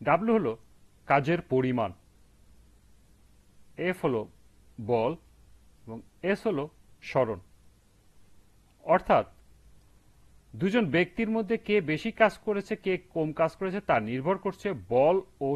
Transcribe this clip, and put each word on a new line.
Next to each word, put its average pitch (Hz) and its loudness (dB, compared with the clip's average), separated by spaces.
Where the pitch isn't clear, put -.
ডাব্লিউ 170 2
হলো 123 -2
কাজের 147 2
পরিমাণ, 127 0
এফ 180 -4
হলো 123 0
বল 113 0
এবং 113 -14
এস 196 -2
হলো 156 -2
স্মরণ। 113 0
অর্থাৎ 160 4
দুজন 196 0
ব্যক্তির 180 0
মধ্যে 226 -2
কে - -2
বেশি 156 -4
কাজ 214 4
করেছে, 202 -4
কে - -4
কম 160 -2
কাজ 160 2
করেছে, 190 -4
তা - 2
নির্ভর 131 -2
করছে 190 -6
বল 135 4
ও - -2